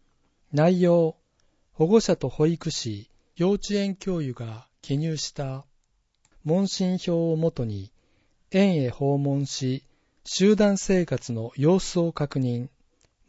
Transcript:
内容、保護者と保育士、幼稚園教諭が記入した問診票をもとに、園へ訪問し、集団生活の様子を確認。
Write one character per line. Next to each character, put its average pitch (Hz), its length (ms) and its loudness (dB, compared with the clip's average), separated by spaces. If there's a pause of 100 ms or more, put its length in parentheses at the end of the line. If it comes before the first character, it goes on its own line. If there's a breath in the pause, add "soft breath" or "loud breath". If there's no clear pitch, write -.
(520)
内 170 300 4
容、 170 340 4 (580)
保 156 140 2
護 220 120 6
者 190 160 2
と 143 120 -4
保 151 200 0
育 165 240 -4
士、 107 380 -8 (260)
幼 175 160 0
稚 202 240 -4
園 196 200 -2
教 180 260 -4
諭 131 120 -4
が 113 340 -14 (140)
記 139 160 -2
入 160 180 -2
し - 160 -8
た 135 320 -8 (800)
問 180 240 2
診 185 300 -2
票 165 340 0
を 160 60 0
も 160 140 0
と 127 140 -4
に、 101 260 -8 (600)
園 190 320 4
へ 123 60 -2
訪 139 300 0
問 139 260 0
し、 131 400 -4 (400)
集 202 300 4
団 202 220 4
生 185 280 0
活 - 260 -6
の 113 240 -6
様 165 240 4
子 - 200 -4
を 170 120 0
確 147 280 -4
認。 123 280 -2 (600)